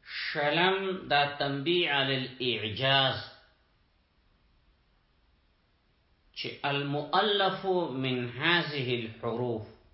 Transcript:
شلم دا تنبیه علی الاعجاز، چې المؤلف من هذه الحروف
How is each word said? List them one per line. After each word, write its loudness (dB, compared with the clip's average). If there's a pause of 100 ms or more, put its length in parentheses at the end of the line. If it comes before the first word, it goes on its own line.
شلم 0
دا 6 (180)
تنبیه 0
علی 2
الاعجاز، 0 (3250)
چې -6 (240)
المؤلف 0 (400)
من 0 (120)
هذه 0 (120)
الحروف -4 (260)